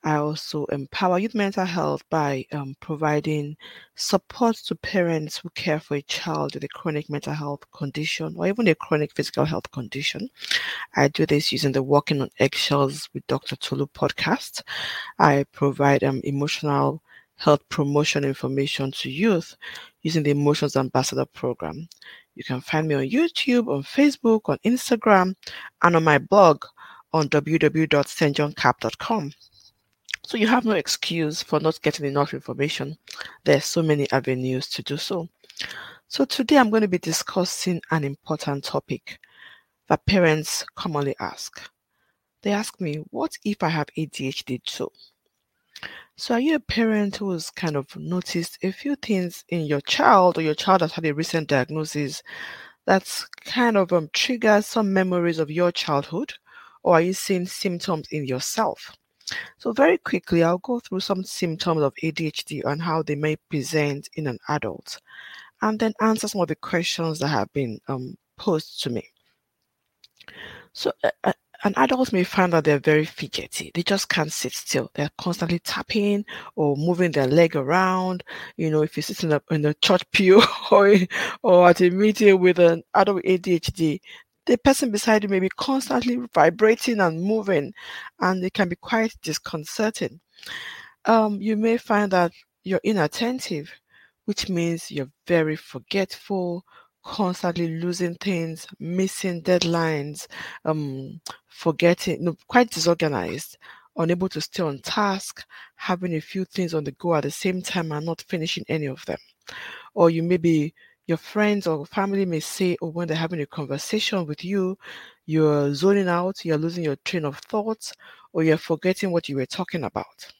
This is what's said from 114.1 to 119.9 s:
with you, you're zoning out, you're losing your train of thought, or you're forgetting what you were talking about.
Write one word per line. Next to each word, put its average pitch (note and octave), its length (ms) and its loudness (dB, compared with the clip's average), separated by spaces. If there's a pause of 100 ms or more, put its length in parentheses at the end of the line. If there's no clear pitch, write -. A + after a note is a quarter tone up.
with D3 180 -8
you, F#3+ 340 -2 (500)
you're D3 460 4
zoning F#3+ 360 4
out, F3+ 340 -2
you're D#3+ 140 0
losing E3+ 260 -4
your C#3+ 220 -2
train F3 180 -2
of D3 140 -4
thought, A3 520 -6 (440)
or D#3+ 100 0
you're D#3+ 140 4
forgetting F#3 540 -2
what E3+ 180 -2
you C#3 80 -2
were C3 80 -2
talking F3 400 -6
about. - 420 -8 (120)